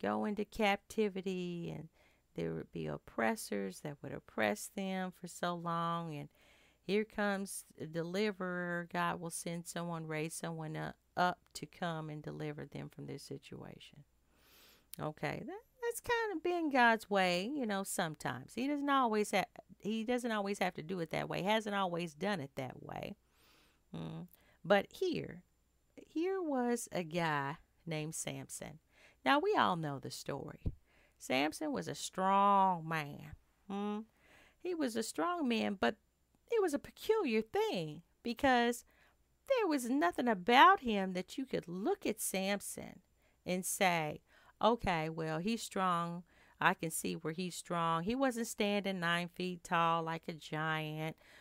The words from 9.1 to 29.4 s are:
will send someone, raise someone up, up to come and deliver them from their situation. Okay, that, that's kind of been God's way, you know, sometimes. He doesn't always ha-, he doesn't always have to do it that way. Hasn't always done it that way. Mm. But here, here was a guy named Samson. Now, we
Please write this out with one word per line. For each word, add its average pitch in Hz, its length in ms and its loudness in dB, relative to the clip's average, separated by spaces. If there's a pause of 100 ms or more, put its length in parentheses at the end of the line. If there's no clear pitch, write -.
will 170 100 -8
send 170 380 -6
someone, 170 400 -6
raise 156 260 -2
someone 160 440 -6
up, 156 180 -6 (220)
up 180 220 2 (140)
to - 120 -12
come 160 440 -6
and 151 140 -8
deliver 147 420 -8
them 143 240 -12
from 143 160 -14
their 139 120 -8
situation. - 880 -14 (920)
Okay, 156 460 -6
that, 381 160 -10 (200)
that's 466 180 -4
kind 453 340 0
of 320 80 -4
been 349 280 0
God's 233 400 4
way, 185 360 2
you 269 200 -4
know, 196 180 -2
sometimes. 151 720 -4
He 254 120 0
doesn't 285 220 0
always 226 420 4
ha-, 190 120 4 (340)
he 220 260 -2
doesn't 240 280 0
always 208 280 -2
have 185 160 0
to 156 60 -6
do 175 200 -6
it 160 100 -6
that 147 160 0
way. 156 160 -2
Hasn't 214 320 2
always 175 380 -2
done 185 260 -2
it 139 160 -8
that 131 260 -8
way. - 360 -8 (760)
Mm. 165 340 -10 (360)
But 196 280 4
here, - 520 -4 (520)
here 370 460 -2
was 247 500 0
a 180 120 -2
guy 156 540 0 (280)
named 156 300 -4
Samson. - 640 -8 (460)
Now, 277 140 6
we 403 160 2